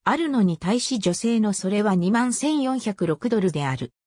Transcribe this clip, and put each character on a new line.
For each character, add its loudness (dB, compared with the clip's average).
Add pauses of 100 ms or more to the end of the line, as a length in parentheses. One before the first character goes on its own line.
あ 2
る 0
の 2
に 2
対 0
し -2
女 0
性 0
の 2
そ -4
れ 0
は 2
二 2
万 2
千 0
四 -2
百 -4
六 -2
ド 2
ル 2
で -2
あ -2
る。 -8 (160)